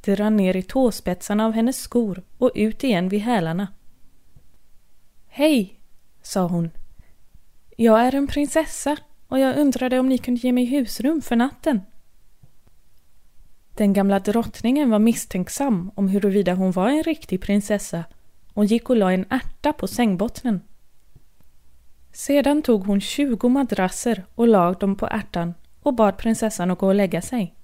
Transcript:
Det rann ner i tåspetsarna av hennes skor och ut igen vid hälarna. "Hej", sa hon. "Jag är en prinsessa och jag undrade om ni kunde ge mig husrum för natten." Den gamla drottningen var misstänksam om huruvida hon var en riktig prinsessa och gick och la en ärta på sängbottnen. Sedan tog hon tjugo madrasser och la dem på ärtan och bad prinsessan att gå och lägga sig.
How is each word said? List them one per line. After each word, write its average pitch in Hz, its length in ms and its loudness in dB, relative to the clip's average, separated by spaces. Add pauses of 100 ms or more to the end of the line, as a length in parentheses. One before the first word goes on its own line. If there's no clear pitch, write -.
Det 196 140 0
rann 214 220 0
ner 185 180 2
i 185 80 -4
tåspetsarna 214 800 -2
av 220 60 0
hennes 226 260 0
skor 208 460 -4 (140)
och 247 180 2
ut 220 280 -2
igen 190 260 0
vid 202 120 -2
hälarna. 196 460 -2 (1600)
"Hej", 269 520 0 (420)
sa 185 260 -2
hon. 170 220 -2 (1080)
"Jag 226 240 6
är 254 140 2
en 277 120 0
prinsessa 294 720 -2 (300)
och 262 120 0
jag 262 180 2
undrade 254 420 0
om 262 100 0
ni 262 80 2
kunde 247 240 -2
ge 247 100 0
mig 247 140 2
husrum 262 560 -2
för - 140 -2
natten." 240 460 0 (1900)
Den 202 180 2
gamla 196 260 2
drottningen 233 720 0
var 214 100 4
misstänksam 214 960 -2
om 196 120 0
huruvida 196 460 2
hon 185 180 0
var 190 180 0
en 311 140 0
riktig 302 380 -4
prinsessa 202 640 -2 (500)
och 208 120 2
gick 226 240 0
och 254 60 4
la 190 160 4
en 185 180 0
ärta - 440 -2
på - 140 -6
sängbottnen. 214 720 -2 (1500)
Sedan 285 500 0
tog 208 240 0
hon 202 160 0
tjugo 247 480 0
madrasser 233 760 0 (100)
och 233 120 4
la 185 260 6
dem 196 220 -2
på 208 120 -6
ärtan 175 460 -6 (280)
och 294 120 0
bad 208 240 2
prinsessan 220 540 -2
att 180 80 -2
gå 190 80 2
och 190 80 4
lägga 180 260 0
sig. 208 420 -6